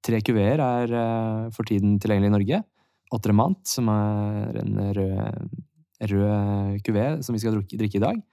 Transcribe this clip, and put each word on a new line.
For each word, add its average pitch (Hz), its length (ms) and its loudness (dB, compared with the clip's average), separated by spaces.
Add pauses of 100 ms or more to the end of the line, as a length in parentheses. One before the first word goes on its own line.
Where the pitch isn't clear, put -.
Tre 113 200 0
kuveer 110 360 2
er, 123 360 0
eh, 113 560 -2
for 113 140 -6
tiden 101 360 2
tilgjengelig 101 260 2
i 104 120 4
Norge. 135 260 0 (480)
Autrement, 110 520 2
som 120 240 -2
er 104 680 -2
en 104 160 -4
rød, 98 760 -2 (520)
rød 101 840 0
kuvé 127 400 0
som 123 120 -6
vi 110 40 -2
skal 110 160 -2
drukke, 98 240 -4
drikke 104 180 -2
i 98 40 0
dag. 208 220 0 (100)